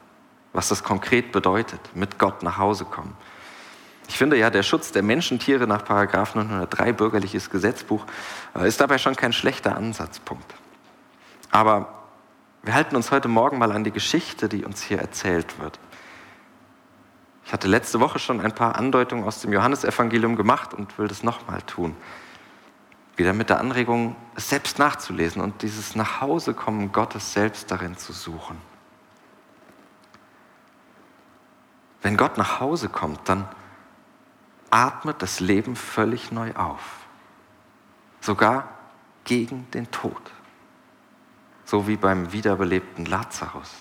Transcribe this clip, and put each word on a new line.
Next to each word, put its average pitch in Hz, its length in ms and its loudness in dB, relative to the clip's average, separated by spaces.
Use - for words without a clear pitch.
Was - 160 0
das - 160 -2
konkret 113 480 0
bedeutet, 98 480 2
mit 95 240 -4
Gott 98 260 0
nach 87 140 -2
Hause 98 280 2
kommen. - 300 -10
Ich - 100 -6
finde 139 200 6
ja, 113 120 6
der 101 140 4
Schutz - 300 0
der 101 100 4
Menschentiere 123 640 2
nach 104 160 2
Paragraph 101 520 2
neunhundertdrei 107 580 0
Bürgerliches 104 560 0
Gesetzbuch, 104 560 0
äh, 104 120 2
ist 113 120 2
dabei 139 180 4
schon 135 200 2
kein 117 160 2
schlechter - 420 0
Ansatzpunkt. - 800 -8
Aber 107 520 4
wir 107 120 -4
halten 143 220 2
uns 120 160 0
heute 127 160 2
Morgen 120 300 4
mal 113 160 2
an 107 100 0
die 104 80 -2
Geschichte, - 560 -2
die 104 160 -2
uns - 180 -10
hier - 180 -2
erzählt - 600 -2
wird. - 180 -10
Ich - 60 -14
hatte 98 160 -2
letzte 110 320 4
Woche 131 200 4
schon 120 200 -2
ein 110 160 0
paar 117 220 2
Andeutungen 123 480 2
aus 110 160 -4
dem 107 100 -2
Johannesevangelium 117 840 2
gemacht 110 360 2
und - 240 -10
will 107 120 0
das 101 140 -12
nochmal 95 400 -4
tun. 80 320 -4
Wieder 90 180 2
mit 107 160 0
der 101 100 4
Anregung, 120 560 0
es - 140 -8
selbst - 300 -2
nachzulesen 90 640 0
und 101 200 -6
dieses 107 340 -6
Nachhausekommen 110 960 -2
Gottes 113 420 -2
selbst 104 360 0
darin 90 280 -6
zu - 140 -14
suchen. 82 460 -12
Wenn 104 160 0
Gott 135 200 2
nach 101 220 0
Hause 160 300 -2
kommt, - 400 -6
dann 98 180 0
atmet 131 500 2
das - 180 -6
Leben 104 360 2
völlig 113 560 -2
neu 117 240 -6
auf. 87 260 -4
Sogar 113 500 2
gegen 123 460 -2
den 117 200 -6
Tod. - 400 -8
So 101 220 2
wie 107 80 2
beim 92 380 2
wiederbelebten 92 720 0
Lazarus. - 760 -6